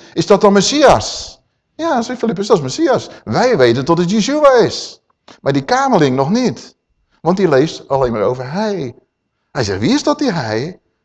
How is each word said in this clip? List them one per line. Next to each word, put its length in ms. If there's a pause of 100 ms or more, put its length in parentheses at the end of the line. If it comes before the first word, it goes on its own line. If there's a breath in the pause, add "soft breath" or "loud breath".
(120 loud breath)
Is 140
dat 140
dan 120
Messias?" 880 (340)
"Ja," 280
zegt 160
Filippus, 280
"dat 100
is 60
Messias. 480 (140)
Wij 320
weten 280
dat 140
het 120
Yeshua 420
is. 500 (380 loud breath)
Maar 120
die 120
kamerling 520
nog 140
niet. 460 (440)
Want 160
die 120
leest 400
alleen 240
maar 100
over 300
hij." 420 (580)
Hij 120
zegt, 160
"Wie 120
is 100
dat 160
die 140
hij?" 480 (240)